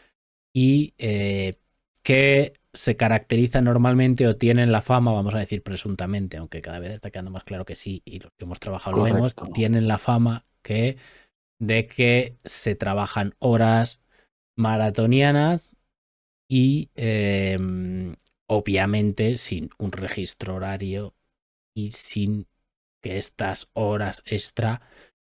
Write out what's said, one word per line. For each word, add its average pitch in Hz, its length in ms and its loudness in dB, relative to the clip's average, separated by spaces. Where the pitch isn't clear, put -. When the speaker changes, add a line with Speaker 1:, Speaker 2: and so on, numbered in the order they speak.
Speaker 1:
y, 135 440 4
eh, 101 580 -2
que 139 500 4
se - 220 -2
caracteriza 117 640 2
normalmente 123 680 4
o 107 80 4
tienen 117 360 4
la 110 100 4
fama, 120 320 2
vamos 101 200 0
a 110 60 -2
decir 98 240 -6
presuntamente, 95 760 -6
aunque 80 240 -12
cada 87 180 -12
vez 90 140 -10
está 104 160 -14
quedando 95 220 -12
más 92 120 -12
claro 92 220 -10
que 85 100 -12
sí, 95 300 -10
y 92 140 -16
los - 140 -20
que - 120 -20
hemos 87 140 -10
trabajado 95 380 -6
lo 104 60 4
vemos, 113 300 2
Speaker 2:
Correcto. - 200 -12
Speaker 1:
tienen 110 340 2
la 110 100 2
fama 117 480 2
que, 117 360 -2
de 113 280 0
que 123 560 2
se - 320 -4
trabajan 101 640 -2
horas 113 600 2
maratonianas 120 1120 2
y, 135 440 2
em, 98 1200 -2
obviamente 104 920 0
sin - 400 -6
un 98 140 -6
registro 95 640 -8
horario 95 580 -8
y 104 180 -6
sin 104 540 -4
que 92 160 -8
estas - 560 -8
horas 104 520 -4
extra 113 560 -4